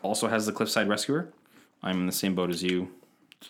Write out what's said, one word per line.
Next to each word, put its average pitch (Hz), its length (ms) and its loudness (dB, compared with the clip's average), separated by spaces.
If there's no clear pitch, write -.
also 107 260 0
has 110 180 2
the 107 60 -2
Cliffside 104 380 0
Rescuer. 139 420 0
I'm 92 200 0
in 90 60 2
the 92 40 0
same 95 240 0
boat 90 140 2
as 85 120 -2
you. 90 280 0